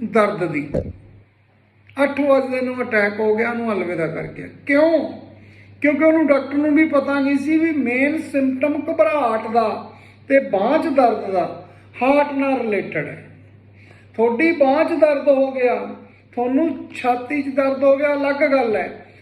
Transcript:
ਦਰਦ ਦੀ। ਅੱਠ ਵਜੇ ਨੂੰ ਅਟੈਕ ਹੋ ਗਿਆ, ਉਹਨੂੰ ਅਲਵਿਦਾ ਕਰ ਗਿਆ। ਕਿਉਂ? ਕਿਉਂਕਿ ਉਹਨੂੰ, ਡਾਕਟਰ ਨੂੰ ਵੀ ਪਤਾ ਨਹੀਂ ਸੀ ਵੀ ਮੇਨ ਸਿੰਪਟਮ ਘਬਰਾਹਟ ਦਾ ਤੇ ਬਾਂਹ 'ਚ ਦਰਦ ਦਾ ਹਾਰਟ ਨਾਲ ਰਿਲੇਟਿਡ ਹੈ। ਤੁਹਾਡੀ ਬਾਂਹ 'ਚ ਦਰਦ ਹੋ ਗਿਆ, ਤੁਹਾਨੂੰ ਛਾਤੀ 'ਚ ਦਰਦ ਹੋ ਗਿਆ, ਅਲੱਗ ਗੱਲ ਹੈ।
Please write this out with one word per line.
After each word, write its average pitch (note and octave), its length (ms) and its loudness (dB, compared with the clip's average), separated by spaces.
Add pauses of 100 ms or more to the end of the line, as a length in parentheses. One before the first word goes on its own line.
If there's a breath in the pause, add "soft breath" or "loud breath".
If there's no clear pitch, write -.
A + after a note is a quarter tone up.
ਦਰਦ G3+ 480 0
ਦੀ। D3 160 -6 (1400)
ਅੱਠ C#4 180 -2
ਵਜੇ C4 400 0
ਨੂੰ B3+ 200 -6
ਅਟੈਕ G#3 380 -2
ਹੋ G#3+ 160 2
ਗਿਆ, A#3 160 -2
ਉਹਨੂੰ A#3 200 -4
ਅਲਵਿਦਾ F3 360 -4
ਕਰ D#3+ 200 -8
ਗਿਆ। F3 200 -14 (180)
ਕਿਉਂ? D4+ 480 2 (680 loud breath)
ਕਿਉਂਕਿ D4 220 2
ਉਹਨੂੰ, D#4+ 240 4
ਡਾਕਟਰ C4+ 300 2
ਨੂੰ D4 180 2
ਵੀ D#4 100 6
ਪਤਾ C#4 340 0
ਨਹੀਂ C#4 180 0
ਸੀ D#4 200 0
ਵੀ D#4+ 140 2
ਮੇਨ C4+ 500 0
ਸਿੰਪਟਮ C#4+ 600 -2 (100)
ਘਬਰਾਹਟ B3 600 0
ਦਾ G#3+ 420 -2 (340 loud breath)
ਤੇ C4+ 120 4
ਬਾਂਹ A#3 440 0
'ਚ E4 40 -4
ਦਰਦ A#3 440 2
ਦਾ - 380 -4 (320 loud breath)
ਹਾਰਟ C#4 320 2
ਨਾਲ C4+ 280 -2
ਰਿਲੇਟਿਡ G3 440 -4
ਹੈ। - 240 -16 (880 soft breath)
ਤੁਹਾਡੀ A#3+ 360 2
ਬਾਂਹ C#4 340 2
'ਚ E4 80 -2
ਦਰਦ D4 360 4
ਹੋ C4+ 220 2
ਗਿਆ, A3+ 440 -2 (360 loud breath)
ਤੁਹਾਨੂੰ C4+ 640 -2
ਛਾਤੀ B3+ 460 -2
'ਚ C4+ 60 -8
ਦਰਦ C4+ 360 -2
ਹੋ C#4 140 4
ਗਿਆ, D4 160 0
ਅਲੱਗ C#4 220 -2
ਗੱਲ C4+ 400 0
ਹੈ। - 300 -8 (160 loud breath)